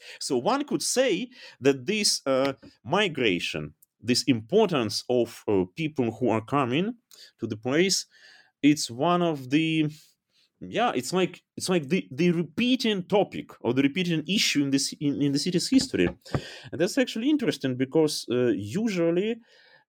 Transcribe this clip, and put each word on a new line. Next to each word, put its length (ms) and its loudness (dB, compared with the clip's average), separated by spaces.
So 180 -2
one 260 0
could 180 -4
say 460 0
that 240 2
this, 400 0
uh, 300 0
migration, 920 -2
this 220 0
importance 880 2
of, 360 0
uh, 180 2
people 360 -2
who 180 -2
are 100 2
coming 540 -2
to 60 -4
the 120 -6
place, 480 0
it's 280 2
one 300 2
of 300 -2
the 400 2
yeah, 240 0
it's 180 -4
like, 300 -2
it's 120 -6
like 200 0
the, 220 -2
the 200 2
repeating 720 0
topic 460 0
or 140 0
the 80 4
repeating 440 0
issue 360 0
in 80 -2
this, 300 0
in, 220 -2
in 100 0
the 60 0
city's 300 -2
history. 400 2
And 100 -8
that's 180 0
actually 320 0
interesting 460 0
because, 540 0
uh, 240 2
usually, 840 -2